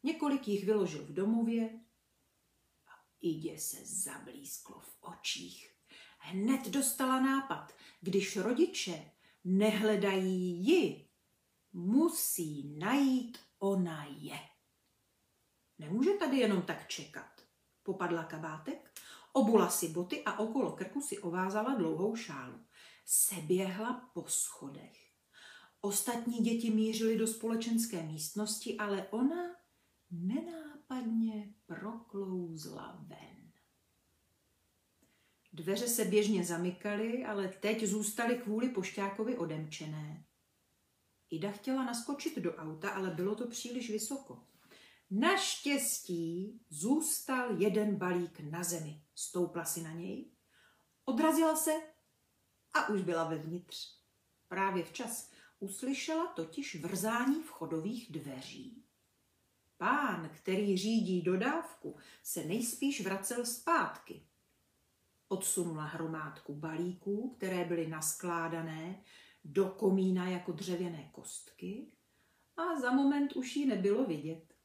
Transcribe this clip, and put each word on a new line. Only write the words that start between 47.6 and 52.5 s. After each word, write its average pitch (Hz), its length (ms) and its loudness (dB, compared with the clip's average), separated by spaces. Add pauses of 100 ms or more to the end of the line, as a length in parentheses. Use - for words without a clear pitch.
jeden 208 340 4
balík 175 440 0
na 160 240 -6
zemi. 156 380 -6 (120)
Stoupla 170 500 -2
si - 180 -4
na 160 100 -8
něj, 185 380 -8 (760)
odrazila 311 520 6
se 320 160 2 (1000)